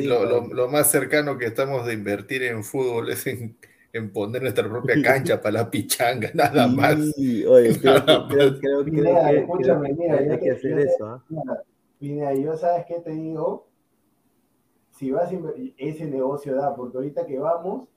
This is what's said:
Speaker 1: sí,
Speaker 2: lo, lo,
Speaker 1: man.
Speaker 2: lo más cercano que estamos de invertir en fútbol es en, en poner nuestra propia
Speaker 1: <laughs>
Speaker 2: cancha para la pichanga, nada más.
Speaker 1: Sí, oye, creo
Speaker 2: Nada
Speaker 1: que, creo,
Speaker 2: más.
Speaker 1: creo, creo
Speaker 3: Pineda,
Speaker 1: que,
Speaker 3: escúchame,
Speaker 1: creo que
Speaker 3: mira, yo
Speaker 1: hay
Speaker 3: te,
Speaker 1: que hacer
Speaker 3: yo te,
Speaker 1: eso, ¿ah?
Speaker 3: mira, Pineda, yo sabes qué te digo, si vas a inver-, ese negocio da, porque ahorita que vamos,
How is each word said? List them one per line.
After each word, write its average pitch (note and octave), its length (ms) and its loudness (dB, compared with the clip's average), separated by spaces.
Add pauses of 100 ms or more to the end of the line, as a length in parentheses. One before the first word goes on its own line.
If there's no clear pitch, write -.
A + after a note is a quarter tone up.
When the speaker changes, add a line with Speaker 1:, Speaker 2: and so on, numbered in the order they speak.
Speaker 1:
sí, C#3+ 40 -2
Speaker 2:
lo, A#2+ 200 2
lo, A#2+ 160 2
Speaker 1:
man. - 80 -10
Speaker 2:
lo B2 180 -2
más D3 220 2
cercano C#3+ 480 0
que A#2+ 80 -4
estamos C3+ 400 -4
de A#2 80 -4
invertir G#2 480 -4
en A#2 220 -4
fútbol A#2+ 460 -4
es A#2 180 -6
en, A2+ 280 -10 (360)
en A2 200 -8
poner A2+ 300 -4
nuestra A2+ 260 -2
propia A2+ 280 0
Speaker 1:
<laughs> D3 60 4
Speaker 2:
cancha C3 380 2
para G#2+ 120 -2 (100)
la A2 80 -6
pichanga, A#2+ 640 -2
nada C#3+ 340 4
más. C3+ 300 4 (160)
Speaker 1:
Sí, C3 320 0
oye, A#2+ 340 8
creo C3 140 6 (100)
Speaker 2:
Nada - 0 -
Speaker 1:
que, D3+ 220 4
creo, C#3 240 6
Speaker 2:
más. C#3 100 -6
Speaker 1:
creo, - 0 -
creo C#3 240 0
Speaker 3:
Pineda, D3 460 4
Speaker 1:
que, D3 80 4
Speaker 3:
escúchame, C#3+ 560 0
Speaker 1:
creo - 20 -6
que E3 60 -6
Speaker 3:
mira, C#3+ 240 2
yo D3 60 0
Speaker 1:
hay - 60 0
Speaker 3:
te, - 60 -4
Speaker 1:
que - 60 2
hacer C3 200 -2
Speaker 3:
yo D3 60 -2
te, D3 60 2
Speaker 1:
eso, C3 240 0
¿ah? B2 220 -14
Speaker 3:
mira, C3 340 -8 (360)
Pineda, C#3+ 360 -4
yo D3 220 -2
sabes E3+ 300 0
qué E3+ 140 -10
te E3 120 -12
digo, D#3+ 560 -6 (1200)
si C3 200 -8
vas E3+ 200 -2
a F#3 40 -8
inver-, D#3 440 -10
ese D#3 280 -10
negocio C#3 480 -4
da, C#3 200 -2
porque B2 240 -12
ahorita D3 280 -6
que C#3 120 -6
vamos, E3+ 580 -4